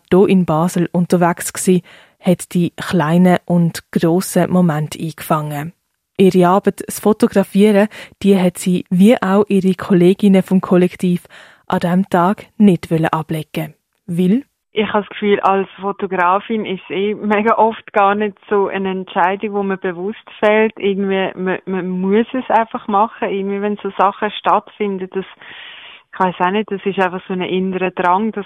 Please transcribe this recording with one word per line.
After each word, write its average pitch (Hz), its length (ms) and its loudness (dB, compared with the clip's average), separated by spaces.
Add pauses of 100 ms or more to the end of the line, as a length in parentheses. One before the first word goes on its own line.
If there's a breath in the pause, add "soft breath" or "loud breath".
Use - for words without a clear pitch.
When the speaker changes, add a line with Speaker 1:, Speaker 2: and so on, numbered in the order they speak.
(120)
Speaker 1:
hier 185 180 6
in 185 160 4
Basel 170 460 0
unterwegs 175 600 0
gsi, 180 300 0 (400 soft breath)
hat - 320 -2
die 175 220 0
kleinen 175 720 2
und 175 460 -2
grossen 175 600 0
Momente 156 480 0
eingefangen. 151 760 -6 (440)
Ihre 185 300 4
Arbeit, 196 400 0
das - 140 -12
Fotografieren, 208 880 2 (340 loud breath)
die 196 160 4
hat 180 180 0
sie, - 320 -2
wie 196 320 4
auch 190 280 2
ihre 190 240 2
Kolleginnen 190 680 2
vom 185 180 2
Kollektiv, 180 640 0 (420 loud breath)
an 185 120 -2
diesem 180 300 -2
Tag 180 360 0 (120)
nicht 202 320 4
wollen 160 180 0
ablegen. 156 640 -6 (320)
Weil 185 380 0 (280)
Speaker 2:
Ich 208 160 -2
habe 208 140 0
das - 80 -10
Gefühl, 202 320 0
als 196 260 2 (140)
Fotografin 196 840 -2
ist 185 220 -8
es 147 80 -8
eh 202 200 -2
mega 214 420 0
oft 220 340 -2
gar 202 240 2
nicht 208 220 -4 (120)
so 196 180 0
eine 190 240 -4
Entscheidung, 190 640 -4
wo 202 80 -2
man 190 140 -4
bewusst 185 460 -8 (160)
fällt. 220 380 2
Irgendwie, 190 580 -2
man, 185 300 -4
man 185 240 -6
muss 190 420 0
es 254 180 -6
einfach 226 380 -2
machen. 208 420 -2
Irgendwie, 196 320 -4
wenn 208 220 -4
so 196 140 -6
Sachen 196 420 0
stattfinden, 190 760 -4
das, 190 120 -8
ich - 920 -18
weiss 185 200 0
auch 180 120 0
nicht, 208 200 -4
das 196 140 -8
ist 190 120 -4
einfach 185 300 -2
so 190 60 -6
ein 185 80 -4
innerer 185 500 -2
Drang. 185 400 0
Das 202 140 -10